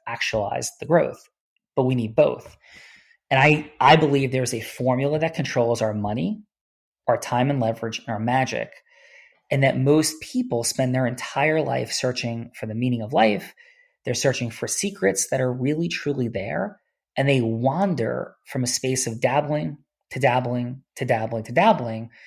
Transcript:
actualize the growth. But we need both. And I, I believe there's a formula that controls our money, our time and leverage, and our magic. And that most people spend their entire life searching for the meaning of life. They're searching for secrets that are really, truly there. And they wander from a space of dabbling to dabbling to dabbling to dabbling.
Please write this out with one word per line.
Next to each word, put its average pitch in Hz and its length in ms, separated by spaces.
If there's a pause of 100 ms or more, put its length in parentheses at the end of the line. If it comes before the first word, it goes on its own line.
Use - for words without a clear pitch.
actualize 117 720
the - 60
growth. 156 420 (480)
But 135 100
we 131 100
need 113 200
both. - 400 (760)
And 135 100
I, 151 400
I 139 160
believe 139 340
there's 127 220
a 113 80
formula 131 600
that 160 140
controls 117 460
our 110 140
money, 113 480 (640)
our 117 80
time 123 320
and 139 120
leverage, 113 400
and - 100
our 107 100
magic. 120 480 (800)
And 135 140
that 127 140
most 147 440
people 175 420
spend 127 300
their 131 120
entire 147 540
life 127 320
searching 120 640
for - 100
the 110 100
meaning 120 280
of 107 100
life. 107 420 (480)
They're 123 120
searching 127 360
for - 160
secrets 196 640
that 135 140
are 127 100
really, 151 360
truly 135 400
there. 135 520 (380)
And 139 100
they 135 140
wander 123 920 (120)
from 127 180
a - 20
space 131 400
of 117 140
dabbling 147 560 (360)
to 131 60
dabbling 123 640 (120)
to - 80
dabbling 113 400
to 120 80
dabbling. 123 560 (180)